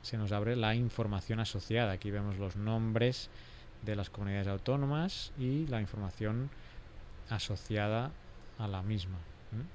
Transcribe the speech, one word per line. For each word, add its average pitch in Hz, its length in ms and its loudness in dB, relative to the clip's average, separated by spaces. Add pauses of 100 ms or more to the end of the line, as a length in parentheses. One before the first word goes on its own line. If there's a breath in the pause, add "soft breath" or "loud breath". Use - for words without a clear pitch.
se - 140 -2
nos 104 140 2
abre 104 240 2
la 110 200 4
información 113 640 2
asociada. 110 520 2
Aquí 98 200 -2
vemos 104 260 0
los 95 180 -2
nombres 113 720 2 (540 loud breath)
de 107 120 0
las 101 140 -2
comunidades 98 380 0
autónomas 139 920 2
y 135 280 2
la 120 140 2
información 107 680 0 (800 loud breath)
asociada 107 800 0 (460)
a 110 100 -2
la 95 160 -2
misma, 92 340 0 (340)
¿m? 110 120 -4 (120)